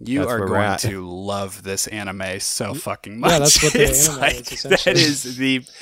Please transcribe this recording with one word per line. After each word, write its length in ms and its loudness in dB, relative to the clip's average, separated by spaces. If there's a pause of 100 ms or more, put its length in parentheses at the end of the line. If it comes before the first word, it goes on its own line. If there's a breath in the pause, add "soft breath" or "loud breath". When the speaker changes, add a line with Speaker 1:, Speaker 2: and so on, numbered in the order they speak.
Speaker 1:
You 180 -2
Speaker 2:
that's 120 0
Speaker 1:
are 80 0
Speaker 2:
where 80 0
we're 80 0
Speaker 1:
going 80 2
Speaker 2:
at. 160 0
Speaker 1:
to 280 -4
love 540 -6
this 240 -4
anime 540 -8
so 320 -4
Speaker 3:
Y-, 80 -8
Speaker 1:
fucking 340 -10
Speaker 3:
yeah, 60 -12
Speaker 1:
much. 200 4
Speaker 3:
that's 240 6
what 100 4
the 100 6
Speaker 1:
<laughs> 0 -
It's 260 4
Speaker 3:
anime 120 -4
Speaker 1:
like, 300 0
Speaker 3:
is, 140 -8
essentially. 300 2
Speaker 1:
that 40 6
is 380 0
the, 280 0 (160 loud breath)